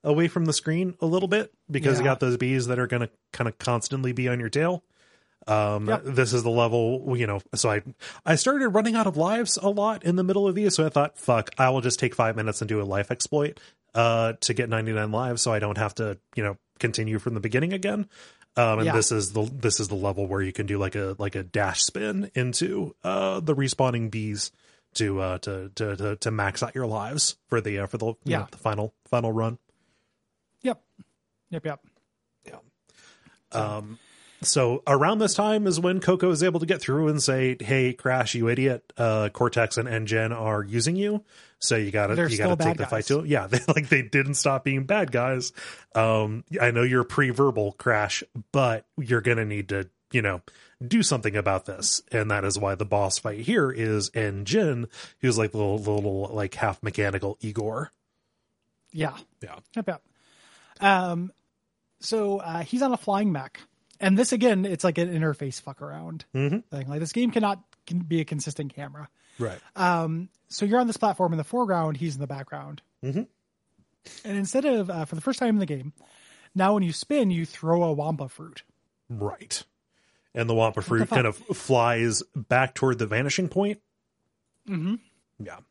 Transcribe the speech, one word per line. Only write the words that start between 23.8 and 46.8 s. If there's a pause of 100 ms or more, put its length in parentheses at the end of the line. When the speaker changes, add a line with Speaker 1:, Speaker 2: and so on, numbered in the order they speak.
Speaker 1:
bees (420)
to,
uh,
to,
to,
to,
to
max
out
your
lives (120)
for
the,
uh,
for
the,
you (120)
Speaker 2:
Yeah.
Speaker 1:
know,
the
final, (120)
final
run. (1040)
Speaker 2:
Yep. (680)
Yep,
yep. (680)
Speaker 1:
Yeah. (960)
Speaker 2:
So
Speaker 1:
Um, (440)
so
around
this
time
is
when
Coco
is
able
to
get
through
and
say,
"Hey,
Crash,
you
idiot,
uh,
Cortex
and
N
gen
are
using
you. (340)
So
you
gotta,
Speaker 2:
They're
Speaker 1:
you
Speaker 2:
still
Speaker 1:
gotta
take
Speaker 2:
bad
Speaker 1:
the
fight
Speaker 2:
guys.
Speaker 1:
to
'em."
Yeah,
<laughs>
they,
like,
they
didn't
stop
being
bad
guys. (440)
Um, (160)
I
know